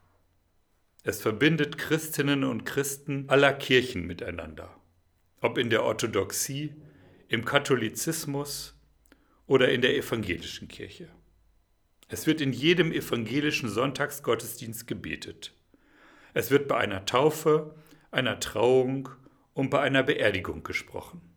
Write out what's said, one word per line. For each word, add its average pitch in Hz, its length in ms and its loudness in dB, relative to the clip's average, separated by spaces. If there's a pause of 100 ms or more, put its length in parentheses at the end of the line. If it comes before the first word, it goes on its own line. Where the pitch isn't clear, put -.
(1040)
Es - 180 -4
verbindet 143 560 2
Christinnen 143 640 -2
und 120 220 -2
Christen 139 640 -6
aller 139 240 6
Kirchen 127 540 2
miteinander, 85 760 -12 (600)
ob 117 160 0
in 120 100 0
der 113 140 4
Orthodoxie, 117 920 -2 (540)
im 113 160 -2
Katholizismus 139 1400 -2 (680)
oder 131 240 6
in 131 120 0
der 147 120 4
evangelischen 92 760 -4
Kirche. - 420 -16 (960)
Es - 200 -10
wird 156 160 2
in 135 100 0
jedem 156 400 2
evangelischen 131 800 -2
Sonntagsgottesdienst 120 1160 -2
gebetet. - 680 -10 (800)
Es - 160 -2
wird 139 180 4
bei 135 80 2
einer 101 300 0
Taufe, 151 680 2 (360)
einer 120 300 0
Trauung 131 680 2 (460)
und 135 160 -2
bei 139 100 2
einer 135 220 4
Beerdigung 101 600 0
gesprochen. - 600 -10 (140)